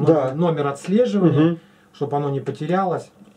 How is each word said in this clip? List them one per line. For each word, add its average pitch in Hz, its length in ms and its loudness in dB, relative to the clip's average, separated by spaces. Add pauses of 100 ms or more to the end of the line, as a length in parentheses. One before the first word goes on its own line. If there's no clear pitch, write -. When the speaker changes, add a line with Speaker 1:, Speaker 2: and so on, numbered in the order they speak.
Speaker 1:
Да. 151 220 4
Speaker 2:
номер, 131 100 -4
номер 156 320 0
отслеживания, 185 720 2
Speaker 1:
Мгм. 165 180 2 (340)
Speaker 2:
чтобы 143 260 -6
оно 143 120 -2
не 135 100 -4
потерялось. 151 680 -4 (260)